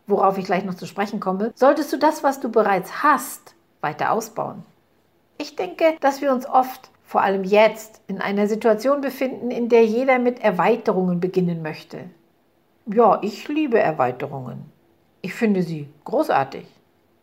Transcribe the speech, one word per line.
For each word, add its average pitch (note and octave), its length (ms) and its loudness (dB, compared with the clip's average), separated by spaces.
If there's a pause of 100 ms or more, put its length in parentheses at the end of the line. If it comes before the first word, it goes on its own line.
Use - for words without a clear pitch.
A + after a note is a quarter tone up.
worauf G3 300 2
ich F#3 80 -6
gleich F#3+ 180 0
noch F3+ 100 -6
zu F3+ 120 -14
sprechen G3+ 340 -6
komme, F#3+ 340 -4
solltest C#4+ 380 2
du E4 40 -2
das, D4+ 260 0
was C4+ 180 0
du - 80 -6
bereits G3 540 0
hast, - 520 0 (260)
weiter D3 320 -2
ausbauen. - 520 -6 (760)
Ich - 180 -12
denke, E4+ 440 0
dass C#4 200 0
wir C#4+ 120 0
uns B3+ 160 -4
oft, - 420 -2 (140)
vor - 180 -2
allem G3 220 0
jetzt, G#3+ 600 2
in F#3+ 140 -8
einer G3+ 260 0
Situation A3 540 0
befinden, B3+ 500 -6
in A#3 180 -4
der A#3 160 8
jeder B3 340 2
mit B3 220 -2
Erweiterungen F#3 800 0
beginnen F3+ 420 -2
möchte. D#3 360 -12 (880)
Ja, G#3 360 4
ich - 260 -8
liebe D4 300 0
Erweiterungen. C3+ 840 -2 (580)
Ich F#3 120 -10
finde G3+ 280 2
sie D#3 260 -6 (160)
großartig. F#3 640 -2 (560)